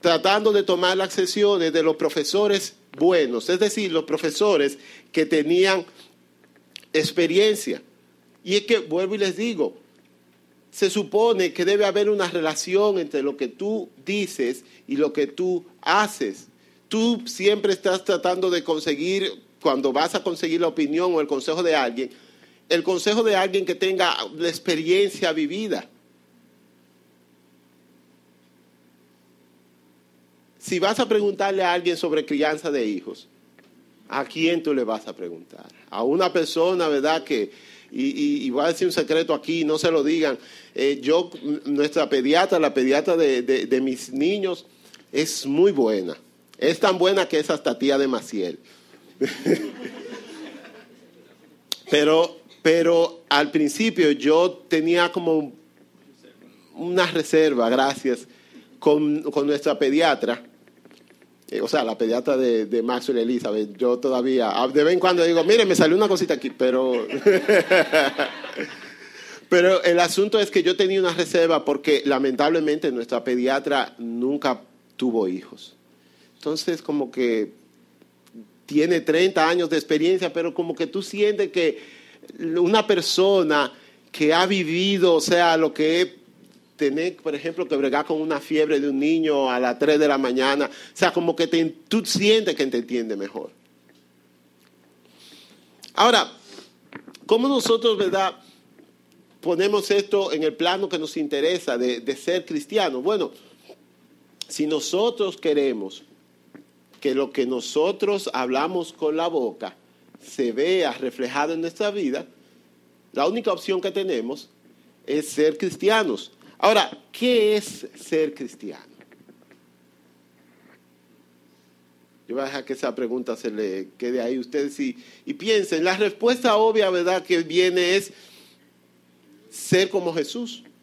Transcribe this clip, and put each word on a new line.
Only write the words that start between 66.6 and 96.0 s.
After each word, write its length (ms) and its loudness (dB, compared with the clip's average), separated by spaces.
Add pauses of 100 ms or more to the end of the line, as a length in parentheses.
<laughs> 2500 0
pero 340 6
el 180 4
asunto 400 2
es 100 0
que 100 2
yo 140 2
tenía 240 2
una 140 0
reserva 500 2
porque, 400 2
lamentablemente, 880 0
nuestra 320 -4
pediatra 720 -2
nunca 640 -4 (360)
tuvo 320 0
hijos. 480 -12 (580)
Entonces, 460 -6
como 300 -4
que 420 -2 (1120)
tiene 340 2
treinta 480 2
años 220 0
de 80 0
experiencia, 560 0
pero 200 -4
como 220 -4
que 100 -2
tú 160 -6
sientes 500 0
que 300 0 (760)
una 280 4
persona 840 2 (400)
que 220 2
ha 120 4
vivido, 680 2
o 80 4
sea, 340 4
lo 180 2
que 280 2
es 60 2 (720)
tener, 400 -2
por 180 -6
ejemplo, 320 -6
que 80 -2
bregar 300 0
con 160 -2
una 180 -4
fiebre 400 0
de 100 -2
un 100 -2
niño 500 2
a 100 0
las 200 -2
tres 200 4
de 80 4
la 100 4
mañana, 500 2
o 300 -16
sea, 140 4
como 240 0
que 120 0
te, 180 2 (220)
tú 180 0
sientes 500 2
que 120 0
te 100 -2
entiende 400 -4
mejor. 320 -10 (2500)
Ahora, 360 4 (920)